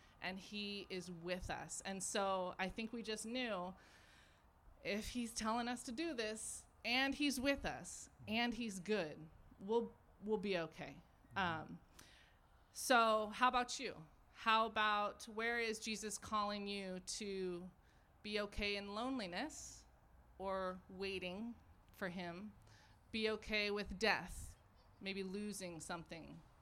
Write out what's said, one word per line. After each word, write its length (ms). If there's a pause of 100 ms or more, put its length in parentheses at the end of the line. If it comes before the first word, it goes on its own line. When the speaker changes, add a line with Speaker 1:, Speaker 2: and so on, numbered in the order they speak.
(220)
Speaker 1:
and 160
he 500
is 220 (120)
with 280
us. 340
And 180
so 560
I 100
think 240
we 100
just 240
knew, 480 (1080)
if 260
he's 240
telling 360
us 160
to 80
do 220
this, 480 (240)
and 280
he's 240
with 280
us, 420 (180)
and 280
he's 240
good, 380 (420)
we'll, 320 (340)
we'll 140
be 180
okay. 380 (420)
Speaker 2:
Mm-hmm. 240
Speaker 1:
Um, 180 (960)
so 600
how 140
about 300
you? 140 (400)
How 340
about, 680
where 260
is 180
Jesus 380
calling 500
you 340 (180)
to 440 (600)
be 180
okay 360
in 180
loneliness 880 (560)
or 400 (100)
waiting 680 (420)
for 120
him? 420 (640)
Be 180
okay 400
with 280
death, 540 (500)
maybe 200
losing 580
something, 560 (260)